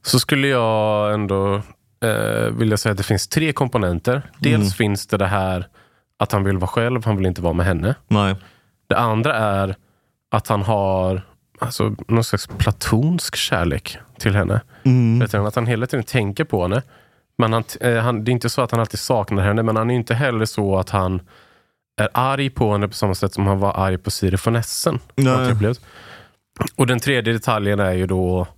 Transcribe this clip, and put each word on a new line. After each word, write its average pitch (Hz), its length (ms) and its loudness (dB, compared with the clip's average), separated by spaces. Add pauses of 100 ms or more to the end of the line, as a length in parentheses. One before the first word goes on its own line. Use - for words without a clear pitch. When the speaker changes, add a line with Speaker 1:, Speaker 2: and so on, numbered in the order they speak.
Speaker 1:
Så - 180 0
skulle 139 280 0
jag 107 640 2
ändå, 98 480 0 (440)
eh, 110 460 0
vilja 113 260 2
säga 110 140 0
att 98 60 -2
det 101 60 -4
finns - 240 0
tre 156 260 0
komponenter. 120 680 0 (180)
Dels 117 160 2
Speaker 2:
Mm. 104 160 2
Speaker 1:
finns 101 360 -2
det 107 100 0
det 98 100 2
här 92 400 -2 (520)
att 104 120 -2
han 101 120 2
vill 98 140 0
vara 90 100 -2
själv, 120 380 -2
han 107 120 0
vill 95 80 0
inte 87 160 -2
vara 85 120 0
med 87 120 0
henne. 92 300 0 (120)
Speaker 2:
Nej. 101 280 0 (540)
Speaker 1:
Det - 80 2
andra 113 380 0
är 98 400 0 (560)
att 107 160 -2
han 104 140 0
har, 95 600 0 (380)
alltså, 107 360 -2 (120)
någon 113 160 2
slags - 240 -4 (100)
platonsk 147 800 0
kärlek - 600 -2 (220)
till 101 160 2
henne. 104 260 2 (220)
Speaker 2:
Mm. 120 360 4
Speaker 1:
Vet 117 120 0
du, 113 60 0
att 104 180 -2
han 117 120 0
hela 120 200 -2
tiden 123 180 -4
tänker 104 380 -2
på 104 180 -2
henne. 101 200 0 (560)
Men 113 160 2
han, 113 100 0 (180)
eh, 120 160 2
han, 113 260 0
det 123 80 0
är - 20 4
inte 117 160 0
så - 120 -2
att 117 100 -2
han 117 80 2
alltid 107 200 -2
saknar 107 440 0
henne, 104 200 2
men 110 120 0
han 110 160 0
är 123 40 2
inte 120 200 -2
heller 117 300 0
så 98 340 0
att 90 100 -4
han 92 320 0 (800)
är 107 120 0
arg 135 360 0
på 110 220 0
henne 104 160 0
på 104 60 -8
samma 95 220 -2
sätt - 180 -2
som 101 140 0
han 98 120 2
var 98 200 0
arg 95 180 0
på - 140 -6
Siri 95 340 0
von 113 100 2
Essen, - 440 -2 (160)
Speaker 2:
Nej. 131 180 4
Speaker 1:
har 127 80 2
jag 127 100 0
upplevt. 110 300 0 (920)
Och 127 120 2
den 123 120 0
tredje 117 340 0
detaljen 104 460 0
är 95 140 2
ju 92 140 0
då 90 400 0 (100)